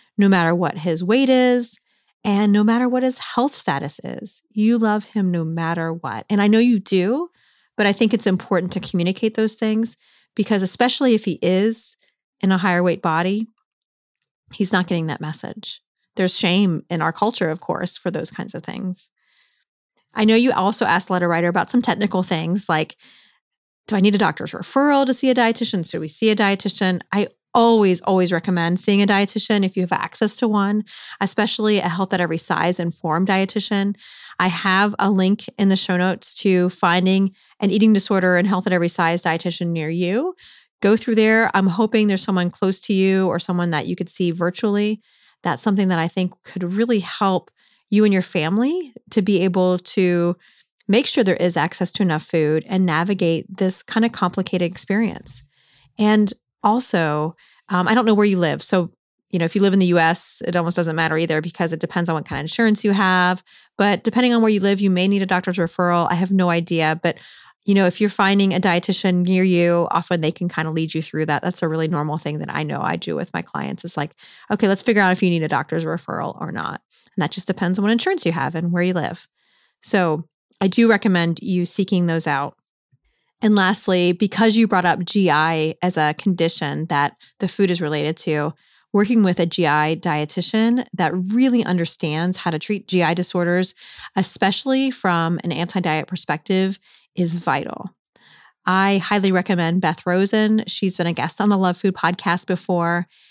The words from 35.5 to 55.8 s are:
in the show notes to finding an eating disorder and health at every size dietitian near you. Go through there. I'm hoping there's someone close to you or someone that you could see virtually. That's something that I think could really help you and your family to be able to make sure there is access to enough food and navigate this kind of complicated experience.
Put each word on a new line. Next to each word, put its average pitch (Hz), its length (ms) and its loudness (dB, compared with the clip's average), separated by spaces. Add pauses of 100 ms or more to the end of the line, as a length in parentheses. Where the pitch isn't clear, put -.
in 196 100 2
the 190 80 4
show 185 200 -2
notes 180 400 -2
to 180 340 2
finding 185 640 2 (240)
an 202 140 0
eating 220 200 4
disorder 190 440 2
and 180 100 2
health 185 220 -2
at 180 40 0
every 175 160 2
size 170 360 0
dietitian 170 440 -2
near 160 220 -4
you. 190 460 -2 (440)
Go 208 160 4
through 226 200 -2
there. 220 360 4
I'm 196 140 2
hoping 214 400 2
there's 196 160 0
someone 180 280 0
close 190 320 -2
to - 100 -4
you 190 340 2
or 170 140 -2
someone 175 300 -2
that 151 180 -2
you 175 80 -4
could 170 120 -8
see 180 220 -2
virtually. 202 720 -2 (400)
That's - 180 -2
something 202 280 2
that 180 100 0
I 160 80 0
think 185 260 -4 (120)
could - 180 -10
really 208 380 0
help 190 500 -2 (400)
you 208 140 4
and 208 80 4
your 185 100 2
family 240 720 -2 (160)
to 214 120 0
be 190 180 2
able 185 380 2
to 175 580 0 (500)
make 220 200 2
sure - 180 0
there 190 120 2
is 175 200 0
access 170 360 -2
to - 100 -4
enough 160 200 0
food 156 440 0
and 185 200 0
navigate 170 640 0
this 185 340 -4
kind 226 240 0
of 233 60 -4
complicated 185 580 -2
experience. - 720 -6 (560)